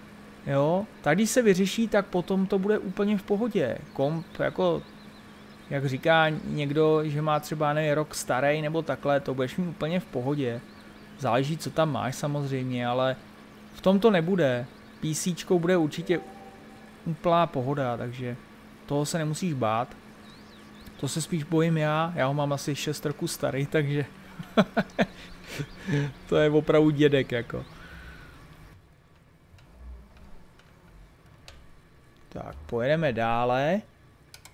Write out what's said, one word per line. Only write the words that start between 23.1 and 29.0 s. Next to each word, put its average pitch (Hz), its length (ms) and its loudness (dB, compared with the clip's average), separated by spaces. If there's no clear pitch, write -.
starý, 135 380 -2
takže 143 400 0
<laughs> - 1700 -2
to 165 80 2
je 151 140 6
opravdu 151 400 6
dědek, 139 420 4
jako. 120 320 -6